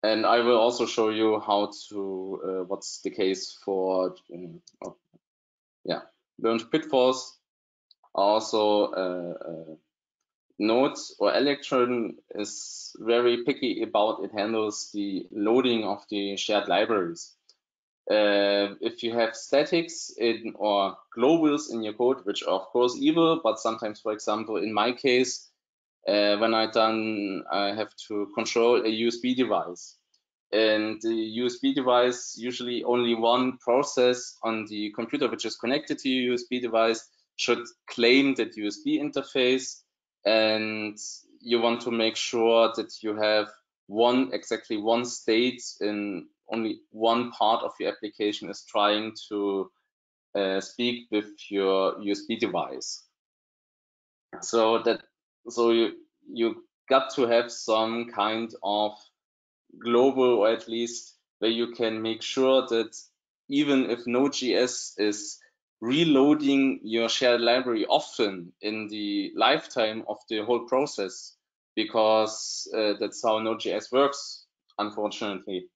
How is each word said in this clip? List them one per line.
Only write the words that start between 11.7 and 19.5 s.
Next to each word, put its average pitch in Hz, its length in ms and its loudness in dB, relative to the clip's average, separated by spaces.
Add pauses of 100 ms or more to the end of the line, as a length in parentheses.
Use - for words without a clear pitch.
is - 640 -10
very 120 440 2
picky 127 380 -2
about 107 420 0
it 98 80 -8
handles 107 640 -2
the 101 380 -6
loading 113 520 2
of 101 280 -6
the 101 260 -4
shared 101 300 -2
libraries. 95 680 0 (720)
Uh, 101 760 4
if 113 200 -4
you 117 100 -4
have 117 240 0
statics - 840 0